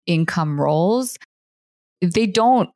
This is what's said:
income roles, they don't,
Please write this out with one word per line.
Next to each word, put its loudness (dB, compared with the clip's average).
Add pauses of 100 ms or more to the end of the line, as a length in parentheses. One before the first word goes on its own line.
income -2
roles, 0 (800)
they 0
don't, 2